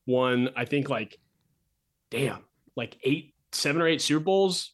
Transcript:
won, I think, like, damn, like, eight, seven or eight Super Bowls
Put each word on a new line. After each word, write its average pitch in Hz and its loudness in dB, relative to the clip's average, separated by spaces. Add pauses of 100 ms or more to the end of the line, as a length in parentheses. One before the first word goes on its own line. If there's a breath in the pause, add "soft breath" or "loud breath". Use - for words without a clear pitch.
won, 127 2
I 120 -4
think, 139 -2
like, 110 -6 (960)
damn, 123 -4 (360)
like, 117 -8
eight, 139 -2 (180)
seven 151 -2
or 165 2
eight 160 2
Super 156 0
Bowls 190 0